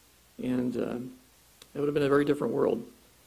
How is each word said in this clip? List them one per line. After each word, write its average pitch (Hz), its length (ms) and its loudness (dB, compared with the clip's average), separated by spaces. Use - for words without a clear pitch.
And, 127 360 -2
uh, 110 200 -4
it 147 60 -8
would 143 80 0
have 147 60 -2
been 147 100 2
a 135 60 2
very 143 160 6
different 147 280 0
world. - 300 0